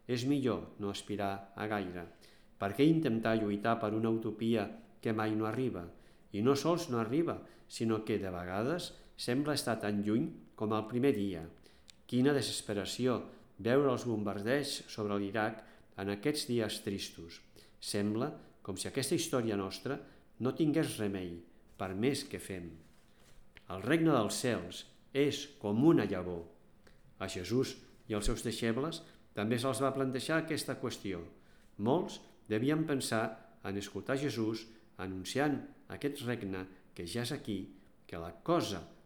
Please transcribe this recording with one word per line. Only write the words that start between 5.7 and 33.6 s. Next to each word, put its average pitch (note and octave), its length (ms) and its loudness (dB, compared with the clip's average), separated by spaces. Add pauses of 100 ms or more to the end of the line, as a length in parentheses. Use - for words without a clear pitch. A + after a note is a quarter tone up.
I G#2 120 0
no C3+ 120 8
sols D#3+ 360 2
no A#2 80 2
arriba, B2 380 0 (300)
sinó A2 360 2
que G#2+ 140 2
de F#2 140 -4
vegades G2 600 -2 (240)
sembla D3 400 0
estar A#2 240 0
tan G#2 240 0
lluny A#2+ 240 4 (280)
com A2 160 0
el G#2+ 160 2
primer B2 280 4
dia. F#2+ 280 -2 (640)
Quina C3 300 4
desesperació A2 840 0 (340)
veure B2+ 360 4
els A#2 160 -2
bombardeigs G#2+ 720 0 (100)
sobre G#2 280 -2
l'Iraq G#2+ 420 -2 (380)
en G2 120 -2
aquests D3 360 -2
dies A2+ 360 0
tristos. F#2 560 -6 (400)
Sembla G#2+ 500 0 (360)
com F#2+ 100 -4
si - 120 -6
aquesta C3 260 -2
història A#2+ 420 0
nostra G2 420 -4 (440)
no B2+ 140 2
tingués D3+ 420 2
remei, F#2+ 380 -2 (400)
per F#2 180 -4
més A#2 320 2
que F#2+ 160 -8
fem. F2 280 -8 (1000)
El A2+ 100 -6
regne D#3+ 320 4
dels G#2 280 2
cels F#2 420 -2 (320)
és C#3 280 2 (160)
com G#2+ 240 4
una D3 220 8
llavor. F2+ 380 -4 (720)
A F#2+ 100 -4
Jesús G#2+ 480 0 (300)
i A2 80 -2
als G#2 140 0
seus A#2 180 0
deixebles A#2+ 560 0 (320)
també A2 240 2
se'ls B2 240 0
va C3+ 120 2
plantejar C3+ 480 0
aquesta D3 380 -4
qüestió. G2 420 -4 (560)
Molts A2+ 420 2 (260)
devien C#3 400 2
pensar A#2+ 380 0 (420)